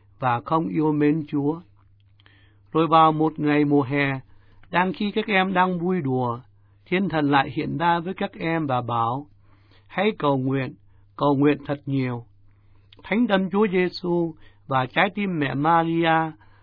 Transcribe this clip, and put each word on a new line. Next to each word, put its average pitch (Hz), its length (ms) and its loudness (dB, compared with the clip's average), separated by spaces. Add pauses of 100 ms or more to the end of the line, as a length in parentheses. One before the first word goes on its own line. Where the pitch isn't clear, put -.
(200)
và 120 260 0
không 165 220 0
yêu 156 240 0
mến 147 360 2
Chúa." 147 320 -2 (1120)
Rồi 160 160 2
vào 160 240 6
một 156 280 0
ngày 147 260 2
mùa 143 180 4
hè, 139 360 -2 (520)
đang 190 220 0
khi 208 180 -4
các 214 160 -4
em 190 260 0
đang 180 260 0
vui 180 220 0
đùa, 127 380 -2 (460)
Thiên 185 240 0
Thần 147 220 0
lại 139 220 2
hiện 143 240 -4
ra 170 220 2
với 180 140 -6
các 196 260 -6
em 165 280 -2
và 123 140 0
bảo, 117 460 -2 (600)
"Hãy 202 320 -2
cầu 143 180 2
nguyện, 135 380 -2 (420)
cầu 143 180 2
nguyện 143 300 4
thật 143 200 -6
nhiều. 127 400 -4 (800)
Thánh 226 240 0
Tâm 190 220 0
Chúa 202 220 2
Giêsu 175 640 -2 (320)
và 131 180 0
trái 170 300 0
tim 190 240 -4
Mẹ 139 140 -2
Maria 165 800 0 (320)